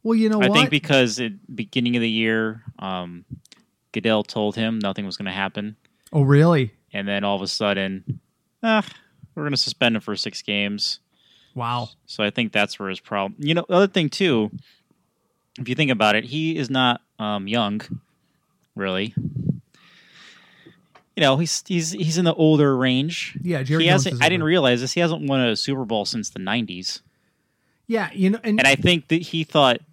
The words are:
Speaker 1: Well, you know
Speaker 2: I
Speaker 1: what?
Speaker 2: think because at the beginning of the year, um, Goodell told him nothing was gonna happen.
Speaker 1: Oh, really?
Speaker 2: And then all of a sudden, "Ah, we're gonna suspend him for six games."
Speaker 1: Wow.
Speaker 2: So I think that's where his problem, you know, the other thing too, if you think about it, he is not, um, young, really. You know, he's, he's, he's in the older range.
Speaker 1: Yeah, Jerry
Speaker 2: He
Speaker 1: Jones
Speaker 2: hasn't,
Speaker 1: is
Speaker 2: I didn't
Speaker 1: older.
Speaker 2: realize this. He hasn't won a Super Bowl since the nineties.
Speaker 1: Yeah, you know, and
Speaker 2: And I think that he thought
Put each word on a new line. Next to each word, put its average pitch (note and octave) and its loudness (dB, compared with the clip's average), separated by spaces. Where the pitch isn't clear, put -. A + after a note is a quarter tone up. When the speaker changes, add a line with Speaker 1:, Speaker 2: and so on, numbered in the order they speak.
Speaker 1:
Well, A3+ 0
you A3 4
know G#3+ 2
Speaker 2:
I G3 4
Speaker 1:
what? G#3 4
Speaker 2:
think - 2
because C3 2
at A2+ -2
the - -16
beginning A#2+ -2
of A#2 0
the A2+ 0
year, A2 -2
um, F2+ -10
Goodell A2 0
told G#2 -4
him A2+ -2
nothing G2+ -6
was F2+ -10
gonna F#2+ -8
happen. G2+ -6
Speaker 1:
Oh, D3+ 4
really? C#3+ 4
Speaker 2:
And G2+ -4
then G2+ -2
all G2+ 0
of F#2 -4
a F#2+ -6
sudden, G2 -4
"Ah, A3 2
we're D3+ -8
gonna C#3+ -2
suspend - 0
him G#2 -2
for G#2 -6
six - -8
games." G2+ -4
Speaker 1:
Wow. A#2+ -4
Speaker 2:
So - -6
I G#2 2
think A2+ -2
that's G#2 0
where G2 -6
his F#2 -8
problem, G2+ -4
you D3 -2
know, E3+ -2
the F#3 -2
other G3 6
thing E3 -2
too, A#2+ 0
if A#2+ -8
you B2 -4
think C#3+ 2
about G#2+ 4
it, G#2+ 0
he D#3 -4
is C3 -4
not, B2+ 2
um, G#2 -4
young, G#2+ -2
really. G2 -4
You F3+ -2
know, C3+ 4
he's, - -2
he's, E3+ -2
he's E3+ -2
in F#3 2
the E3 4
older D3 4
range. C3 -2
Speaker 1:
Yeah, E3 -2
Jerry D#3 0
Speaker 2:
He E3+ 4
Speaker 1:
Jones C#3 4
Speaker 2:
hasn't, - -4
Speaker 1:
is A#2+ -2
Speaker 2:
I D#3 6
didn't F3 2
Speaker 1:
older. D3+ 0
Speaker 2:
realize C3 4
this. C3+ -6
He F3 0
hasn't D#3+ 0
won C3+ 2
a A2+ 2
Super C3+ -4
Bowl G#2+ -2
since A2 -6
the G2 -12
nineties. F#2+ -4
Speaker 1:
Yeah, A3 -2
you F#3+ 2
know, A3+ 0
and G#3+ 0
Speaker 2:
And C3 4
I C#3 6
think F3 2
that E3 2
he E3 -4
thought C3+ 4